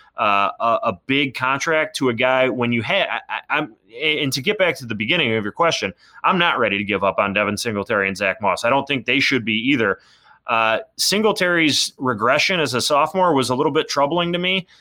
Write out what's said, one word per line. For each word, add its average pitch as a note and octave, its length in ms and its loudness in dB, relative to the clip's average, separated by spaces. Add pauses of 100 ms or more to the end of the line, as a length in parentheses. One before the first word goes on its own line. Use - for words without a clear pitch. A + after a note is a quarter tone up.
(160)
uh, G2+ 340 2 (100)
a, A2+ 240 2
a G#2 240 -2
big C#3 260 0
contract D#3 600 -2
to C3+ 120 0
a A#2+ 60 0
guy C3 340 4
when A#2+ 220 -2
you A#2 140 0
ha-, F3 260 0
I, A2+ 180 -4
I, G#2+ 120 -6 (100)
I'm, C#3 240 -4 (260)
and D3 320 0
to C#3 80 -4
get G3+ 180 -2
back F3 180 2
to A#2+ 100 -14
the A2+ 80 -6
beginning A#2 400 0
of A2 80 0
your G2+ 100 -6
question, D3+ 400 -2 (300)
I'm F3+ 160 2
not D#3+ 220 2
ready G2+ 180 0
to G#2 60 -4
give G2 180 -2
up G2 160 0
on G2+ 140 0
Devin G#2 240 0
Singletary G2+ 500 -2
and F#2+ 100 -4
Zach F#2+ 240 -2
Moss. F#2+ 240 0
I A#2 60 2
don't C3+ 160 2
think C3 200 -4
they C3 120 0
should C3 260 0
be A2 100 -2
either. A2+ 440 0 (480)
Uh, A2+ 320 2 (180)
Singletary's F3+ 1040 0
regression C3 640 0
as B2+ 140 -2
a A#2 60 0
sophomore D#3 540 2
was B2+ 160 2
a B2+ 60 0
little D3 160 0
bit D3 160 0
troubling E3+ 440 0
to F3 60 -2
me. F#3 280 -2 (140)